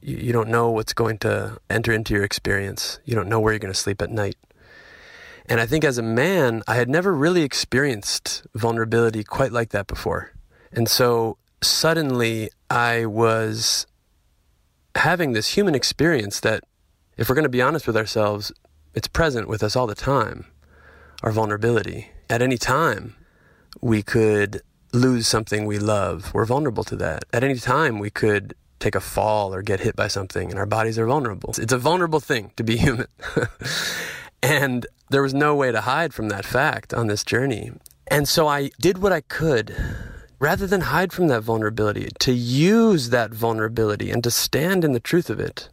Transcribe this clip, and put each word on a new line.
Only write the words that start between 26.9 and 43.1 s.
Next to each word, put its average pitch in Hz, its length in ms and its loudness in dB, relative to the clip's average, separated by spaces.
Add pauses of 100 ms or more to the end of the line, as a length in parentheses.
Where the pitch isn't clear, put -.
that. 85 360 -4
At 120 100 2
any 135 120 2
time, 127 440 0
we 104 100 -4
could 104 460 0 (240)
take 104 160 0
a 95 60 -2
fall 104 520 -2
or 95 80 -6
get 98 200 -2
hit 107 140 -2
by 101 120 -2
something, 95 420 -6
and 90 80 -8
our 98 80 -2
bodies 110 320 -2
are 113 80 2
vulnerable. 120 520 -2
It's 113 160 0
a 127 40 0
vulnerable 156 420 2
thing 117 360 -4
to 117 80 -6
be 113 140 0
<laughs> 113 80 4
human. 123 220 0 (280)
<laughs> 143 120 0 (960)
And 131 460 0 (220)
there 135 120 4
was 135 120 0
no 147 200 4
way 135 200 2
to 110 80 0
hide 139 320 0
from 110 160 -4
that 101 160 -4
fact 123 480 0
on 117 140 0
this 104 180 -2
journey. 120 460 0 (360)
And 143 180 2
so 156 220 2
I 143 320 0
did 185 200 2
what 196 120 4
I 170 80 2
could, 139 560 0 (640)
rather 185 260 0
than 190 140 2
hide 165 320 0
from 180 160 2
that 117 160 2
vulnerability, 107 640 0 (120)
to - 120 2
use 147 800 4